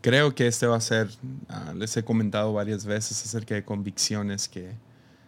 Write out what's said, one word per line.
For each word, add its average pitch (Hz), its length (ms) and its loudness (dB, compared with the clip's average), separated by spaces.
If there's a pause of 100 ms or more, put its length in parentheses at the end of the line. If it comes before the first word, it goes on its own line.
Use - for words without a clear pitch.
creo 139 320 6
que 120 140 4
este 120 180 2
va 117 120 4
a 113 40 0
ser, 110 280 2 (380)
ah, - 280 -10
les 107 200 -4
he 113 80 0
comentado 107 500 2
varias 104 320 -2
veces 107 380 -2
acerca 110 300 -6
de 101 100 -2
convicciones 101 840 -2
que 92 240 -12 (540)